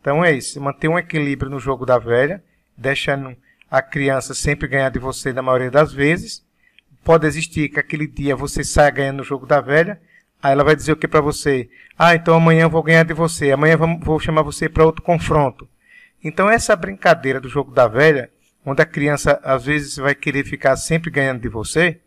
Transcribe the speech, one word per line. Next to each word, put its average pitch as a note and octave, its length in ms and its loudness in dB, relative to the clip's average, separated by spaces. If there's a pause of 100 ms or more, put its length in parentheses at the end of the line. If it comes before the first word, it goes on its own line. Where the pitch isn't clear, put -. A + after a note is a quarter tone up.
Então D3 240 0
é E3+ 80 4
isso, C#3 280 -6
manter C#3 280 -6
um E3 100 0
equilíbrio C#3+ 500 -6
no C#3 120 -10
jogo B2+ 260 -6
da B2 120 2
velha, B2 440 -2 (340)
deixando C3+ 600 -6 (340)
a C3+ 100 2
criança C3+ 540 -4
sempre D3 320 -4
ganhar C3+ 240 -2
de B2+ 80 -6
você C3 340 -8
na B2+ 80 -6
maioria B2+ 300 0
das C#3+ 220 2
vezes. D#3+ 520 -2 (600)
Pode E3 200 4
existir D#3 440 -4
que - 100 -6
aquele D3+ 300 -6
dia C#3 260 -4
você C#3 300 -6
saia D3 260 4
ganhando C#3 280 -4
no C3 60 -8
jogo C3 220 -8
da C#3+ 140 2
velha, D#3 420 0 (400)
aí C#3 80 2
ela C#3 140 4
vai D#3 100 6
dizer D3 160 -4
o D#3 60 2
que D#3+ 100 -8
pra D#3 140 2
você? C#3+ 500 -2 (260)
"Ah, E3+ 200 4
então E3+ 180 2
amanhã E3 280 6
eu E3 80 4
vou D#3+ 120 0
ganhar E3 220 6
de D#3+ 100 -6
você, D#3+ 380 0
amanhã D3+ 240 4
vamos, E3 280 -2
vou D#3 140 0
chamar D#3 240 0
você D3 260 -4
pra D#3+ 160 2
outro D#3+ 200 0
confronto." D#3+ 640 0 (540)
Então F#3+ 280 0
essa A3+ 240 2
brincadeira D#3 680 0
do B2+ 80 -14
jogo C#3 220 -4
da B2 160 4
velha, C3 420 2 (360)
onde C#3 180 0
a D3+ 40 2
criança D3 580 0
às C3 220 -2
vezes C#3+ 300 -4
vai C#3 200 -2
querer C#3 280 -4
ficar C3+ 320 0
sempre E3 320 -4
ganhando C3 340 -2
de B2 60 -4
você D#3 580 -2